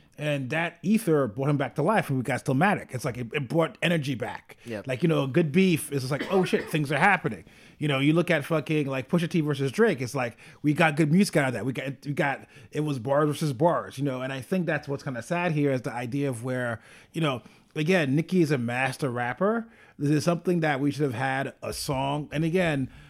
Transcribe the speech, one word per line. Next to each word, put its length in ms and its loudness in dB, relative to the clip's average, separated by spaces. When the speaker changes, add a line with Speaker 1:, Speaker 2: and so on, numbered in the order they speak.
Speaker 1:
And 300 -2
that 340 -4
ether 460 4
brought 220 -2
him 80 2
back 160 -4
to 80 -2
life, 260 2
and 100 0
we 40 2
got 200 -4
Stillmatic. 520 0
It's 100 -6
like 140 -6
it, 160 -8
it 160 -4
brought 320 0
energy 320 0
back. 500 -8
Speaker 2:
Yep. 220 -8
Speaker 1:
Like, 160 -4
you 80 4
know, 140 2
a 40 -4
good 240 2
beef 400 2
is 120 -2
just 60 -6
like, 200 -4
"Oh 120 4
shit, 280 -2
things 200 -2
are 80 0
happening." 460 2
You 100 -2
know, 100 2
you 160 4
look 160 2
at 120 2
fucking, 440 -2
like, 240 -6
Pusha 180 0
T 140 2
versus 280 -2
Drake. 300 2
It's 140 -6
like 240 -6
we 100 4
got 240 2
good 160 4
music 240 4
out 120 4
of 40 0
that. 140 -4
We 80 -2
got, 320 -8
we 80 -4
got, 320 -2
it 80 -4
was 180 -2
bars 300 2
versus 240 0
bars, 460 0
you 60 -2
know. 180 -4
And 100 -6
I 80 -8
think 240 -2
that's 240 -2
what's 140 -6
kinda 200 -8
sad 300 -2
here 180 2
is 120 0
the 100 -8
idea 380 -4
of 120 -6
where, 380 -4
you 80 -4
know, 220 -2
again, 420 2
Nicki 240 2
is 100 4
a 60 2
master 540 -2
rapper. 580 -2
This 100 0
is 160 2
something 360 0
that 200 0
we 120 2
should 100 -4
have 100 0
had 400 -2
a 120 -6
song. 580 -4
And 100 -2
again, 460 0